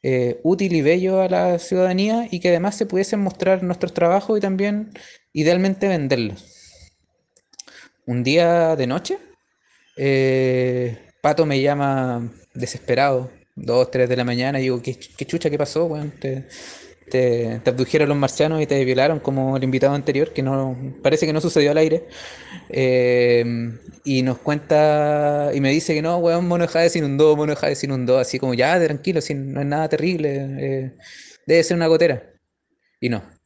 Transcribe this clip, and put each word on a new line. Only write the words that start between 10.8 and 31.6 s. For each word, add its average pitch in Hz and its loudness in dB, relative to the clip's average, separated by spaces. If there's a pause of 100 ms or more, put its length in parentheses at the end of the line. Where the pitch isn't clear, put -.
Pato 151 2
me 139 0
llama 135 -2 (220)
desesperado, 127 -2 (240)
dos, 127 0
tres 123 2
de 123 0
la 123 0
mañana, 127 -2
y 131 -2
digo, 123 -2
"¿Qué, 127 -8
qué - -14
chucha, 165 -4
qué 147 -2
pasó, 151 -2
weón? 151 -6
Te... 135 -8 (640)
Te, 117 0
te 127 2
abdujeron 131 0
los 147 0
marcianos 156 0
y 147 0
te 139 0
violaron 131 2
como 135 -2
el 131 -2
invitado 135 2
anterior", 143 -2
que 143 -4
no, 135 -2 (240)
parece 151 2
que 151 -2
no 156 0
sucedió 151 2
al 151 2
aire. 160 2 (640)
Eh, 123 4 (580)
y 135 0
nos 127 -2
cuenta, 147 0
y 143 0
me 135 2
dice 160 0
que 151 0
no, 170 -2
weón, 170 2
Mono 175 0
de - -4
Jade 170 2
se 170 0
inundó, 151 4
Mono 151 0
de - -2
Jade 147 -2
se 143 -6
inundó, 127 0
así 127 -2
como, 131 -2
"Ya, 151 2
tranquilo, 156 -2
si 151 -6
no 139 -6
es 143 -2
nada 151 -2
terrible, 151 -2 (120)
eh, 135 -4 (540)
debe 165 4